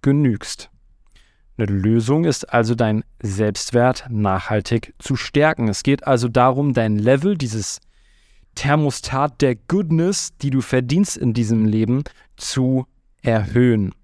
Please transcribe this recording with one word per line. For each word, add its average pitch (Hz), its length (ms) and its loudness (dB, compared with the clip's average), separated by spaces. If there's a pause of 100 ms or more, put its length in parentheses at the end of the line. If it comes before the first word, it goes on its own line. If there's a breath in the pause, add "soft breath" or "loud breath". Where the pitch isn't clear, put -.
genügst. 139 680 0 (880)
Eine 110 100 -2
Lösung 113 580 2
ist - 280 -2
also, 120 200 2
dein 110 300 0 (180)
Selbstwert 110 880 0
nachhaltig 107 880 -2
zu 131 200 -4
stärken. 147 500 0
Es 101 160 -4
geht 135 240 0
also 123 220 2
darum, 131 440 2
dein 110 240 0
Level, 139 400 2
dieses 110 440 -6 (720)
Thermostat 143 880 -2
der 127 140 2
Goodness, 170 760 -2 (100)
die 139 100 -2
du 131 100 0
verdienst 131 560 0
in 120 160 0
diesem 110 320 0
Leben, 110 400 0 (320 loud breath)
zu 131 480 -2 (360)
erhöhen. 110 720 2 (100)